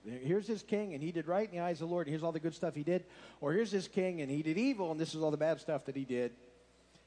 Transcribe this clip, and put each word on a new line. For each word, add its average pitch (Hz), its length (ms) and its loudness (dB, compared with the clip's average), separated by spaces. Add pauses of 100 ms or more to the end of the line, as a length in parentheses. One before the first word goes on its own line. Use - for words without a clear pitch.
Here's 135 420 0
this 220 160 -2
king, 208 300 -2
and 143 100 -6
he 165 80 -2
did 165 160 -2
right 196 200 2
in 175 80 -10
the 170 80 -2
eyes 175 180 0
of 165 60 -4
the 170 60 0
Lord, 175 140 0
and 139 40 -2
here's 156 120 -2
all 170 80 0
the 160 80 -2
good 160 160 -2
stuff 160 200 -2
he 147 80 -4
did. 175 200 2 (380)
Or 143 100 2
here's 202 200 4
this 190 160 0
king, 185 340 0
and 135 100 -2
he 147 100 0
did 156 160 2
evil, 214 340 2
and 156 80 -2
this 160 160 0
is 156 60 -2
all 156 100 4
the 147 60 0
bad 156 220 2
stuff - 260 -2
that 135 100 -6
he 135 100 -2
did. 123 260 0 (760)